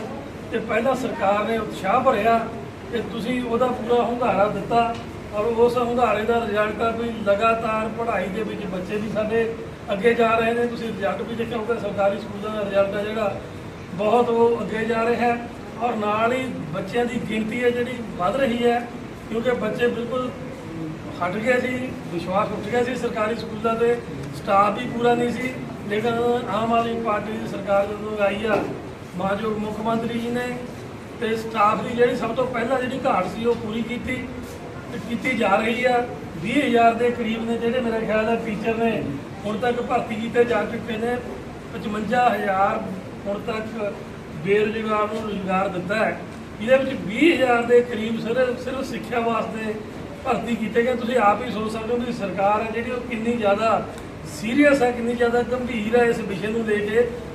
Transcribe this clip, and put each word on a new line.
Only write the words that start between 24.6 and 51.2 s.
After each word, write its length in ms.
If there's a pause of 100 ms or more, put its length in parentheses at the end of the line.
ਵੀ 80
ਪੂਰਾ 300
ਨਹੀਂ 140
ਸੀ। 240 (360)
ਲੇਕਿਨ 240 (360)
ਆਮ 240
ਆਦਮੀ 300
ਪਾਰਟੀ 280
ਦੀ 160
ਸਰਕਾਰ 380
ਜਦੋਂ 380
ਆਈ 220
ਆ, 120 (600)
ਮਾਨਯੋਗ 400
ਮੁੱਖ 220
ਮੰਤਰੀ 400
ਜੀ 100
ਨੇ, 280 (640)
ਤੇ 140
ਸਟਾਫ 480
ਦੀ 120
ਜਿਹੜੀ 200
ਸਭ 200
ਤੋਂ 120
ਪਹਿਲਾਂ 340
ਜਿਹੜੀ 240
ਘਾਟ 220
ਸੀ 180
ਉਹ 100
ਪੂਰੀ 260
ਕੀਤੀ 340 (800)
ਤੇ 60 (100)
ਕੀਤੀ 280
ਜਾ 180
ਰਹੀ 300
ਆ। 180 (380)
ਵੀਹ 220
ਹਜ਼ਾਰ 300
ਦੇ 180
ਕਰੀਬ 380
ਨੇ 80
ਜਿਹੜੇ 220
ਮੇਰੇ 260
ਖਿਆਲ 240
ਹੈ 60 (100)
ਟੀਚਰ 300
ਨੇ 280 (420)
ਹੁਣ 120
ਤੱਕ 240
ਭਰਤੀ 340
ਕੀਤੇ 280
ਜਾ 200
ਚੁੱਕੇ 340
ਨੇ। 180 (580)
ਪਚਵੰਜਾ 560
ਹਜ਼ਾਰ 520 (460)
ਹੁਣ 200
ਤੱਕ 460 (520)
ਬੇਰੁਜ਼ਗਾਰ 680
ਨੂੰ 100
ਰੁਜ਼ਗਾਰ 460
ਦਿੱਤਾ 260
ਹੈ। 240 (420)
ਇਹਦੇ 160
ਵਿੱਚ 240
ਵੀਹ 340
ਹਜ਼ਾਰ 280
ਦੇ 180
ਕਰੀਬ 380
ਸਿਰਫ, 440
ਸਿਰਫ 220
ਸਿੱਖਿਆ 340
ਵਾਸਤੇ 540 (520)
ਭਰਤੀ 300
ਕੀਤੇ 280
ਗਏ। 120
ਤੁਸੀਂ 220
ਆਪ 260